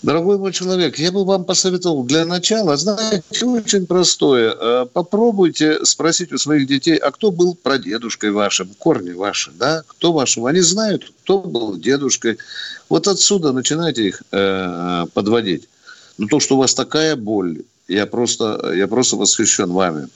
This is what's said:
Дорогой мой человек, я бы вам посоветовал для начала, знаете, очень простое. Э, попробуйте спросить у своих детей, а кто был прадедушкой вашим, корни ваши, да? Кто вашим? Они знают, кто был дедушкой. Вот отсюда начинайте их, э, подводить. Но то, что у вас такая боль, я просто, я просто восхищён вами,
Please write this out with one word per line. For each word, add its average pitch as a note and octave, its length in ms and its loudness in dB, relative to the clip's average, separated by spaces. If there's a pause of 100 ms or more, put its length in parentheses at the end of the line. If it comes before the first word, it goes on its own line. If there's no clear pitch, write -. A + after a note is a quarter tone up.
Дорогой E3 340 2
мой G3 160 -2
человек, F3+ 460 -2
я E3+ 140 0
бы G3 120 0
вам F#3 200 0
посоветовал F3+ 580 0
для D#3 240 2
начала, F3+ 500 0
знаете, G#3 680 -2
очень G#3 400 0
простое. D3 680 2
Э, B2 400 0
попробуйте F3 920 2
спросить D#3+ 480 0
у C3+ 60 -4
своих C#3+ 280 2
детей, C#3 300 2
а C#3+ 160 0
кто G#3+ 180 0
был F3 240 2
прадедушкой A2+ 800 -2
вашим, G2+ 360 0 (100)
корни A2 340 0
ваши, F2+ 400 -4
да? C#3 340 -2
Кто - 260 -2
вашим? B2+ 340 0
Они E3 140 2
знают, F#3 440 0 (180)
кто G3 160 2
был A#2 400 -6
дедушкой. A#2 600 0 (500)
Вот E3 180 2
отсюда F3+ 460 2
начинайте C3 560 -2
их, - 140 -8 (100)
э, F2+ 840 -2
подводить. G#2 540 0 (500)
Но G#2+ 80 -2
то, C#3+ 140 2
что C#3 160 2
у - 20 4
вас B2 160 4
такая D#3 400 0
боль, G2+ 480 -4 (240)
я G2 200 0
просто, A2+ 680 -2
я F#2+ 140 0
просто A#2 280 0
восхищён G2+ 560 0
вами, F2 440 0